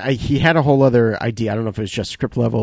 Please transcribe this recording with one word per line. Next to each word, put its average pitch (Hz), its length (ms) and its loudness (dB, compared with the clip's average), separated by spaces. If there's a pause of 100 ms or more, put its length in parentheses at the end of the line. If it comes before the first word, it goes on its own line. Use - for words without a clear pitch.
I, - 40 0
he 135 260 -2
had 160 180 2
a 160 40 4
whole 135 220 4
other 120 400 2
idea. 110 300 -2
I - 20 -4
don't 113 80 -4
know 110 60 -4
if 101 100 -8
it 107 40 -4
was 98 80 -6
just 104 200 -6
script - 240 -6
level 117 280 0